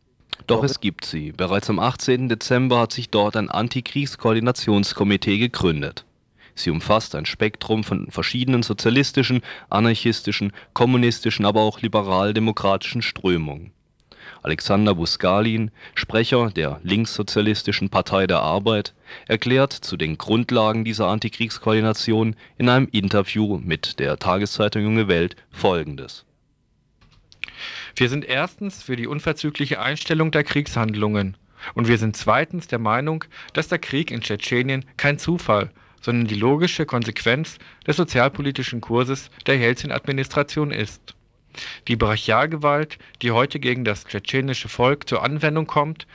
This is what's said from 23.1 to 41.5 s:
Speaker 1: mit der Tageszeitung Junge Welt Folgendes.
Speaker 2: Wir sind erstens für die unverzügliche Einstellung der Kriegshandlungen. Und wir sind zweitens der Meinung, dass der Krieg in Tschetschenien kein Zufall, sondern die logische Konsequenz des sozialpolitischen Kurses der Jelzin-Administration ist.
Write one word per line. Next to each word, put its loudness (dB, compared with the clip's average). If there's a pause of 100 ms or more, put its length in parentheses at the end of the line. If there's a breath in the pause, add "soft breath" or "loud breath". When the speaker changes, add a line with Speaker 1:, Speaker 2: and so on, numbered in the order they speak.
Speaker 1:
mit -4
der 0
Tageszeitung 0
Junge 2
Welt 2 (160 soft breath)
Folgendes. -2 (1700 loud breath)
Speaker 2:
Wir 2
sind -4
erstens -4
für -6
die -6
unverzügliche -4
Einstellung 0
der 2
Kriegshandlungen. 0 (380 loud breath)
Und 2
wir 6
sind 0
zweitens 0
der -4
Meinung, -2 (280 loud breath)
dass -2
der -2
Krieg -2
in -6
Tschetschenien -2 (120)
kein 2
Zufall, 0 (300 soft breath)
sondern 0
die -2
logische 2
Konsequenz -2 (260 loud breath)
des 0
sozialpolitischen 0
Kurses -2 (160 loud breath)
der 4
Jelzin-Administration -2
ist. -8 (720 loud breath)